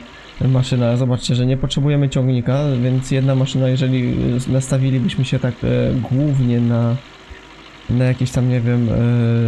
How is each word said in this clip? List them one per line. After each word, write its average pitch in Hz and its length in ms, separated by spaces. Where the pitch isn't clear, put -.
maszyna. 127 560
Zobaczcie, 123 380
że 123 120
nie 131 100
potrzebujemy 143 520
ciągnika, 127 560
więc 127 280
jedna 135 240
maszyna, 131 340
jeżeli, 131 400
e, 127 40
nastawilibyśmy 131 720
się 131 140
tak, 123 160
e, 123 300
głównie 131 500
na, 117 360
na 123 140
jakieś 127 260
tam, 123 180
nie 127 120
wiem, 120 280
e, 113 40